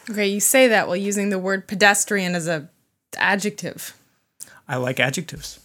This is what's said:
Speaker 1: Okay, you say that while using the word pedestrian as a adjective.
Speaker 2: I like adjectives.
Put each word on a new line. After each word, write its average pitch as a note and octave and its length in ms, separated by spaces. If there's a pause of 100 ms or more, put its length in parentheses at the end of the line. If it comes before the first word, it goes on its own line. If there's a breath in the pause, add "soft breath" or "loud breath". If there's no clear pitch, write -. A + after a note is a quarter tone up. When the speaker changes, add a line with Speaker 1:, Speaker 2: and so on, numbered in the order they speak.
Speaker 1:
Okay, G#3 180
you G3+ 120
say C4 300
that G#3 180
while F3+ 100
using G3+ 320
the G3 80
word F#3+ 300
pedestrian G3+ 680
as E3 140
a D#3+ 200 (480)
adjective. G3 760 (760 loud breath)
Speaker 2:
I C3 100
like B2+ 220
adjectives. - 640